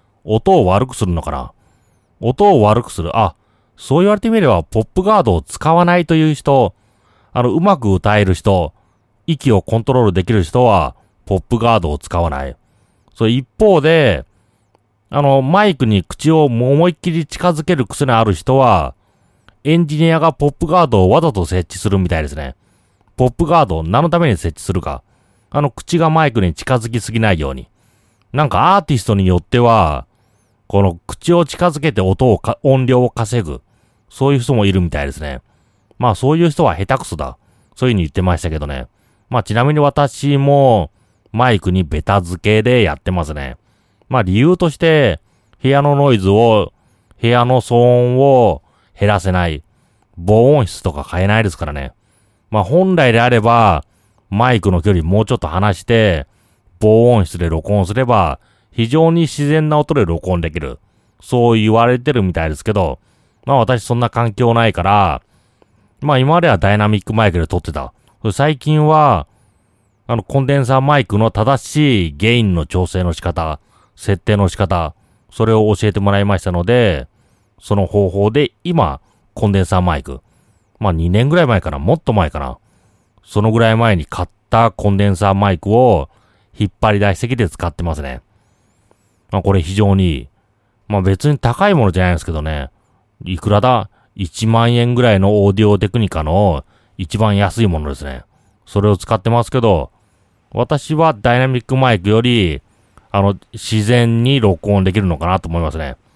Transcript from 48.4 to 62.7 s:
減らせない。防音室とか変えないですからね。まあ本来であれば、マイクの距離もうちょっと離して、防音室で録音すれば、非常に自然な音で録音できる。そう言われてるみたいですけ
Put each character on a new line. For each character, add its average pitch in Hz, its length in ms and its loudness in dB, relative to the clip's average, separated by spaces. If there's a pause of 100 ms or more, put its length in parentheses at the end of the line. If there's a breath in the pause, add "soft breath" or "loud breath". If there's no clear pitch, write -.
減 104 140 0
ら 101 100 2
せ 95 120 -2
な 90 160 0
い。 76 160 -6 (560)
防 113 360 4
音 117 120 2
室 - 160 -12
と 82 100 -4
か 73 100 -10
変 90 200 -4
え 98 40 0
な 107 120 2
い 110 40 0
で 101 60 -2
す - 80 -10
か - 80 -10
ら 73 80 -8
ね。 67 200 -12 (560)
ま 107 120 0
あ - 20 2
本 180 320 2
来 135 160 2
で 113 80 2
あ 120 100 2
れ 117 120 2
ば、 110 420 4 (460)
マ 117 240 0
イ 104 80 0
ク 98 100 0
の 85 100 2
距 101 120 2
離 82 100 0
も 98 200 0
う - 20 -14
ち 127 80 -4
ょ - 20 0
っ - 40 -2
と 76 100 -8
離 95 240 -2
し - 100 -16
て、 104 440 0 (520)
防 113 320 4
音 104 140 2
室 - 120 -10
で 85 120 -2
録 82 240 -4
音 98 120 2
す 98 80 -6
れ 127 120 0
ば、 98 340 0 (320)
非 113 160 -4
常 160 240 2
に 170 120 0
自 147 240 -4
然 151 200 0
な 151 100 0
音 151 160 0
で 123 120 0
録 85 260 -4
音 87 80 -2
で 80 100 -4
き 80 80 -10
る。 67 220 -10 (400)
そ 120 380 0
う - 20 2
言 107 140 2
わ 113 140 4
れ 123 120 0
て 135 140 -2
る 113 100 0
み 92 80 -2
た 82 140 -4
い 80 40 -4
で 76 60 -6
す - 80 -16
け 110 80 -4